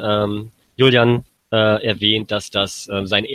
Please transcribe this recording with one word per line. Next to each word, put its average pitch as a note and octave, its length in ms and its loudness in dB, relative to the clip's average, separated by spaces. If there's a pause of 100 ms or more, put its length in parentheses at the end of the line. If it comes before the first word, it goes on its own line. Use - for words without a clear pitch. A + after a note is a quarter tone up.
ähm, G#2 480 -2 (240)
Julian, A#2+ 480 4 (260)
äh, G#2+ 380 2
erwähnt, G#2+ 440 -2
dass G#2 180 -6
das, - 420 -6
ähm, G2 160 -4
sein, G#2 280 0